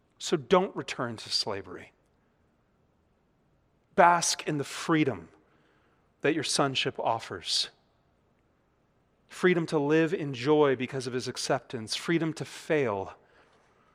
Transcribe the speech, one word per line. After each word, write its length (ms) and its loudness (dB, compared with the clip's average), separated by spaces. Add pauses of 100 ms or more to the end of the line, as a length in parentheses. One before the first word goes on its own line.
(180)
So 200 -2
don't 380 4
return 420 -6
to 120 -16
slavery. 640 -6 (2000)
Bask 520 4
in 100 -2
the 60 -4
freedom 640 0 (920)
that 120 2
your 120 -2
sonship 520 0
offers. 720 -4 (1600)
Freedom 380 2
to 120 -2
live 360 2
in 200 -4
joy 440 4
because 280 -6
of 80 -6
his 140 -4
acceptance. 680 -6
Freedom 380 0
to 120 -8
fail. 680 -2 (800)